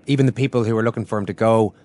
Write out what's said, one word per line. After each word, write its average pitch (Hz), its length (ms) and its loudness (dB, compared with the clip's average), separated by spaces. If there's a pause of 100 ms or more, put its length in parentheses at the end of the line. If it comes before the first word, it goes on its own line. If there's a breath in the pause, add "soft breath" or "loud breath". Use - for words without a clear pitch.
even 139 200 2
the 123 80 2
people 127 300 -2
who 113 120 0
were 110 80 0
looking 113 220 -4
for 110 120 -6
him 104 100 -4
to 101 60 -6
go 113 400 2 (120)